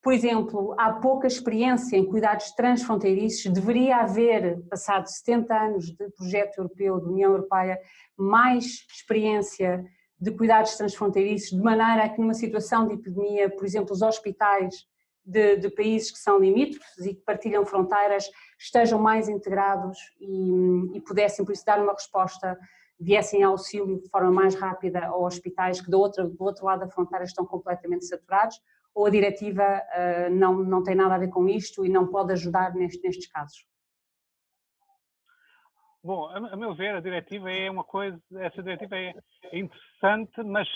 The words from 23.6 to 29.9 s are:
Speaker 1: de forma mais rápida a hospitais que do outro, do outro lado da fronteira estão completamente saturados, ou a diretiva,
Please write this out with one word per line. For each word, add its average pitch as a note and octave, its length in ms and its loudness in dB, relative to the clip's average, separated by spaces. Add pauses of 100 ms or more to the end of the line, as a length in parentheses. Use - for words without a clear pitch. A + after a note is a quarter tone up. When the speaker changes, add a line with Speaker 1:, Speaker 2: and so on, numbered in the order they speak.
Speaker 1:
de - 80 -20
forma F#3 220 2
mais F#3+ 240 4
rápida F#3 520 -6
a F3 100 -6
hospitais F3+ 640 -4
que F3+ 100 -12
do F#3+ 80 4
outro, G3 300 2
do F3 160 -10
outro F#3+ 200 -4
lado F#3 140 0
da F#3 100 -8
fronteira F3+ 360 -6
estão F3+ 200 -8
completamente F3+ 640 -6
saturados, G3 540 -2 (380)
ou G#3 60 4
a G#3 60 6
diretiva, G3+ 520 0 (300)